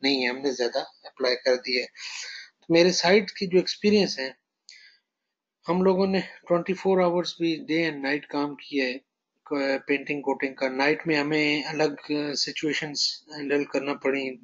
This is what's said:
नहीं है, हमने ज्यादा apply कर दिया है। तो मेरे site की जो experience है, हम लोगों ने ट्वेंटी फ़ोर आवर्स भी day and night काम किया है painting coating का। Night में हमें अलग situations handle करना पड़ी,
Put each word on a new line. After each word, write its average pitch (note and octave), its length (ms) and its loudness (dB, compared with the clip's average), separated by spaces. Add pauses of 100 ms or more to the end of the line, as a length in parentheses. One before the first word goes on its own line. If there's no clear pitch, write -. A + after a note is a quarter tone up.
नहीं C3+ 200 2
है, B2 80 0
हमने C3+ 240 -2
ज्यादा A#2+ 260 -2 (260)
apply B2+ 300 -2
कर B2+ 220 2
दिया B2 240 -2
है। A2 60 -8
तो - 880 -8
मेरे E3+ 180 8
site F#3+ 400 4
की G3+ 160 -6
जो F3+ 120 2
experience G3+ 600 2
है, C3 140 -8 (1300)
हम F3+ 180 2
लोगों F#3+ 240 4
ने F#3+ 120 0 (280)
ट्वेंटी F3 260 2
फ़ोर F#3 280 2
आवर्स F3 400 0
भी E3 140 2 (120)
day D#3+ 220 2
and C#3+ 140 -6
night D3 220 -2
काम D3 360 -4
किया C#3 240 -2
है C#3 960 -6
painting C#3+ 440 -2
coating C3+ 320 -2
का। C3+ 140 -2
Night C#3 380 0
में D#3 80 2
हमें D3 480 0
अलग D3+ 340 -2 (380)
situations - 1000 -4
handle C#3+ 300 -2 (100)
करना C3+ 200 -2 (100)
पड़ी, C3+ 260 -2 (140)